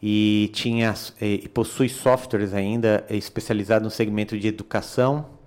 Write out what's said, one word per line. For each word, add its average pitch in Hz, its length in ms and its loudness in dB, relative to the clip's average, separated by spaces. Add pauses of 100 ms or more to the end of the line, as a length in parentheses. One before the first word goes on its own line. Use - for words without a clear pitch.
E 107 500 4
tinha, 117 400 0 (260)
e, 104 260 -2
e - 20 -14
possui 117 400 0
softwares 120 680 0
ainda 107 560 2
especializados 107 760 0
no 110 40 -2
segmento 107 480 -2
de 104 120 0
educação 127 760 -2 (220)